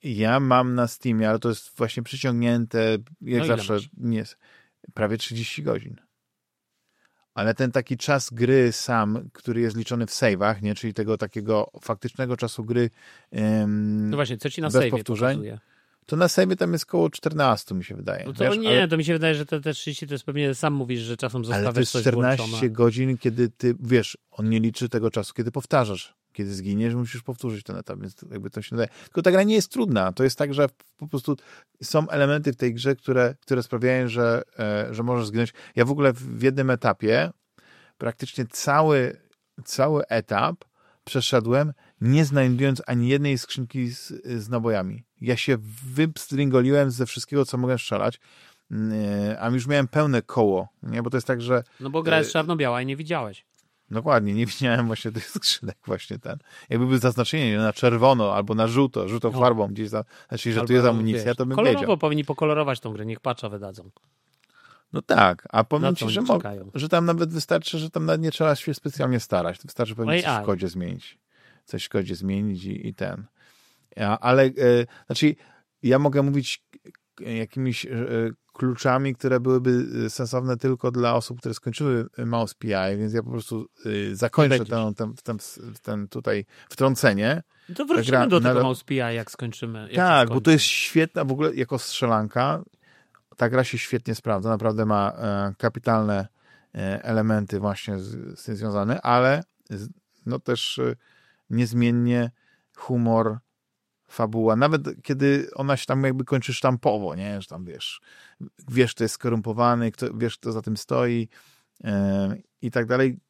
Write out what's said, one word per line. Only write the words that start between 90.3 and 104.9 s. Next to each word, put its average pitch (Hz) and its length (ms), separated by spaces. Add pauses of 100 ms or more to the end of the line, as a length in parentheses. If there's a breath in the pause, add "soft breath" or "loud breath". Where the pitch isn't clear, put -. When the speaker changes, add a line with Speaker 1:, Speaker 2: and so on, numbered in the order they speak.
Speaker 1:
to 131 60
Speaker 2:
skończymy. 156 120
Speaker 1:
jest 151 120
świetna - 600
w 135 80
ogóle 151 220
jako 131 240
strzelanka. 120 840 (720 soft breath)
Ta 120 120
gra 127 160
się 120 140
świetnie - 360
sprawdza, 107 340
naprawdę 110 380
ma, 101 320
e, 101 400
kapitalne, 110 720 (460 soft breath)
e, 98 300
elementy 107 560
właśnie 101 380
z, - 420
z - 40
tym 110 120
związane, 104 440
ale 127 420 (280)
z, 104 180 (380)
no 127 120
też, - 400
e, 123 160 (560 soft breath)
niezmiennie 120 800 (460)
humor, 113 640 (680)
fabuła. 110 480
Nawet 139 460